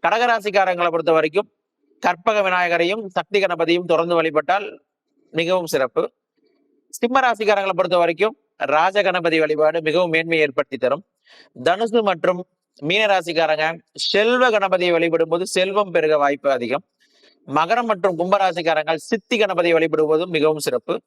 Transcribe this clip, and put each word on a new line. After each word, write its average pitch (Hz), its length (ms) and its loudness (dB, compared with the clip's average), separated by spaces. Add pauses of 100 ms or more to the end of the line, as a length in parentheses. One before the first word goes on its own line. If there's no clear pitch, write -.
கடகராசிக்காரங்களை 196 880 0
பொறுத்த 165 220 0
வரைக்கும் 160 320 0 (580)
கற்பக 185 400 0
விநாயகரையும் 180 580 0 (120)
சக்தி 196 280 -2
கணபதியும் 175 460 0
தொடர்ந்து 170 280 2
வழிபட்டால் 160 480 0 (760)
மிகவும் 170 340 -2
சிறப்பு. 135 300 0 (920)
சிம்ம 254 280 0
ராசிக்காரங்களை 202 520 0
பொறுத்த 175 240 2
வரைக்கும் 175 340 0 (380)
ராஜ 185 340 2
கணபதி 165 360 0
வழிபாடு 156 440 0
மிகவும் 165 280 0
மேன்மையை 165 320 0
ஏற்படுத்தி 135 360 -4
தரும். 117 220 -2 (600)
தனுசு 214 420 0
மற்றும் 180 320 -2 (480)
மீன 208 140 2 (100)
ராசிக்காரங்க 160 580 0 (380)
செல்வ 240 340 2 (140)
கணபதியை 180 400 0
வழிபடும் 165 360 0
போது 170 120 -2 (100)
செல்வம் 190 400 -2
பெருக 156 200 2 (100)
வாய்ப்பு 143 320 -2
அதிகம். 120 280 -4 (680)
மகரம் 214 340 0
மற்றும் 185 280 0
கும்பராசிக்காரங்கள் 165 800 0 (120)
சித்தி 233 300 -2
கணபதியை 175 360 2
வழிபடுவதும் 156 580 0
மிகவும் 156 300 0
சிறப்பு. 127 300 -4 (120)